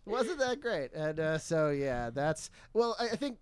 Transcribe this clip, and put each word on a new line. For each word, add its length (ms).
Wasn't 320
that 240
great? 320
And, 260
uh, 200
so, 320
yeah, 400
that's, 400
well, 260
I, 60
I 100
think 260